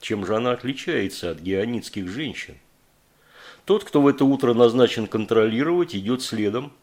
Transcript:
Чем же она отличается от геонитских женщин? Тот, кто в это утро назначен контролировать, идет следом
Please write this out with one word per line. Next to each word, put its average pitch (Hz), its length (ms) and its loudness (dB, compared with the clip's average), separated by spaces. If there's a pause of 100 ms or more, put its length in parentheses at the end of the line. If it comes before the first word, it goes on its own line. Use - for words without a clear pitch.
Чем 101 260 -4
же 107 100 0
она 123 160 0
отличается 120 760 -4
от 78 100 -10
геонитских 95 680 -4
женщин? 123 480 -10 (1080)
Тот, 208 200 2
кто 147 180 2
в 139 40 6
это 139 200 4
утро 135 260 2
назначен 117 540 4
контролировать, 113 880 0
идет 120 260 -4
следом 113 600 -4